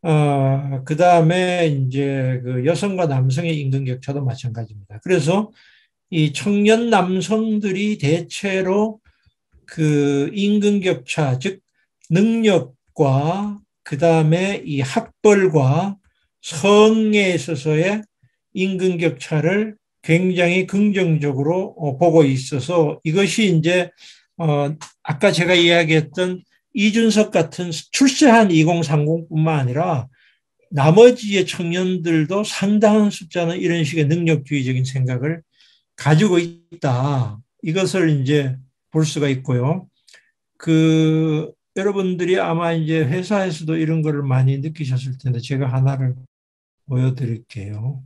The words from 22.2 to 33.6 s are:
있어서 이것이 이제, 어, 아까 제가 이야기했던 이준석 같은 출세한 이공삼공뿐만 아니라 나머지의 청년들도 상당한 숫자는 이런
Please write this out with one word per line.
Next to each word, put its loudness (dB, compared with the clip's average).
있어서 -2
이것이 2
이제, 0
어, -2
아까 0
제가 0
이야기했던 2
이준석 2
같은 -2
출세한 4
이공삼공뿐만 0
아니라 -2
나머지의 4
청년들도 -2
상당한 2
숫자는 -4
이런 0